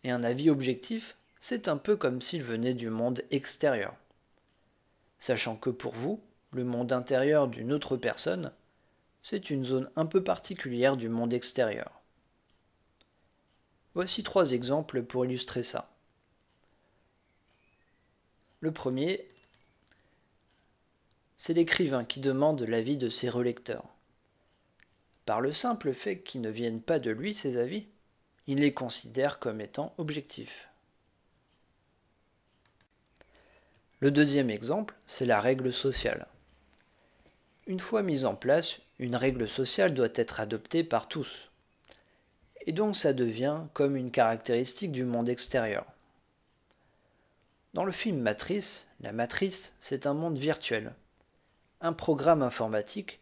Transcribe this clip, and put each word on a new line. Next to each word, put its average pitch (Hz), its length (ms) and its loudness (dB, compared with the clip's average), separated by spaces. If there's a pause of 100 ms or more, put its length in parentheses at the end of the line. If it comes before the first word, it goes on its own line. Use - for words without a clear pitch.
Et 131 60 -2
un 120 140 0
avis 131 260 4
objectif, 135 640 -2 (260)
c'est 226 240 -4
un 156 100 2
peu 208 200 2
comme 127 260 0
s'il 156 220 -4
venait 117 280 0
du 117 160 -4
monde 117 440 0
extérieur. 135 640 0 (1200)
Sachant 113 380 -2
que 127 140 -2
pour 120 220 -6
vous, 143 280 -4 (320)
le 127 120 -4
monde 123 280 0
intérieur 135 560 4
d'une 117 240 -4
autre 143 240 0
personne, 147 560 -2 (720)
c'est - 280 -6
une 135 140 -2
zone 131 320 -2
un 160 100 2
peu 185 160 2
particulière 135 720 2
du 113 120 -2
monde 117 260 0
extérieur. 120 680 -2 (1900)
Voici 185 280 -2
trois 165 300 4
exemples 127 500 0
pour 127 220 0
illustrer 127 400 -4
ça. - 260 -6 (2750)
Le 160 100 -2
premier, 151 560 -2 (2000)
c'est - 180 -2
l'écrivain 165 500 4
qui 127 160 -6
demande 139 420 2
l'avis 117 340 0
de 127 120 0
ses 123 200 -2
relecteurs. 120 560 -2 (1400)
Par 110 140 2
le 131 100 2
simple 208 420 -2
fait 98 280 -4
qu'ils - 200 -10
ne 110 100 -4
viennent 113 300 -4
pas 156 200 0
de 113 100 -2
lui, 147 240 -4
ces 131 220 -4
avis, 147 320 -2 (580)
il 139 140 0
les 147 120 4
considère 131 680 -2
comme 110 200 -4
étant 135 380 -8
objectifs. - 680 -8 (3250)
Le 139 120 6
deuxième 143 400 6
exemple, 131 460 -4 (100)
c'est - 200 -2
la 110 140 6
règle 127 320 2
sociale. - 540 -2 (1400)
Une 185 100 -4
fois 214 240 0
mise 147 220 0
en 104 100 2
place, 156 460 2 (180)
une 123 160 -2
règle 123 340 2
sociale 156 460 2
doit 127 200 4
être 113 260 0
adoptée 110 420 -2
par 117 260 0
tous. - 420 -10 (1160)
Et 165 60 -4
donc 208 240 0
ça 147 160 2
devient 127 480 0 (140)
comme 139 220 2
une 127 140 -2
caractéristique 120 800 2
du 127 140 -2
monde 120 240 0
extérieur. 117 580 0 (1900)
Dans 165 100 0
le 196 80 0
film 180 260 0
Matrice, 127 720 -2 (120)
la 104 120 -10
matrice, 120 680 -2
c'est - 280 -4
un 143 80 2
monde 160 220 -2
virtuel, 123 580 -2 (840)
un 165 120 0
programme 156 500 4
informatique 113 800 -2